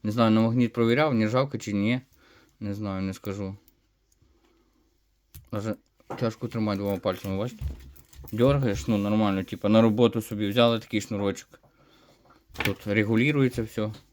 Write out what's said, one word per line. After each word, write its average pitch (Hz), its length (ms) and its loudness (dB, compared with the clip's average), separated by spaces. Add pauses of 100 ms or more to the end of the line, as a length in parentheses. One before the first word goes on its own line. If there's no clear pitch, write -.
Не 107 80 -2
знаю, 113 200 4
на 110 100 6
магніт 117 320 2
провіряв, 123 400 2
не 107 140 2
ржавка 127 300 -2
чи 107 160 -8
ні. 110 280 0 (580)
Не 101 140 -8
знаю, 98 280 -6
не 95 120 -4
скажу. 98 440 -8 (1900)
Даже 104 240 -6 (440)
тяжко 117 280 -4
тримати 107 300 -2
двома 101 200 -2
пальцями, 95 400 -4
бачите? 113 280 -6 (640)
Дергаєш, 127 560 2
ну, 113 100 2
нормально, 101 460 0
типа, 101 260 -4
на 110 120 8
роботу 117 400 4
собі 104 280 -4
взяли 117 300 2
такий 107 220 -4
шнурочок. - 580 -6 (1040)
Тут 101 220 -4
регулюється 117 760 2
все. 107 300 -6 (200)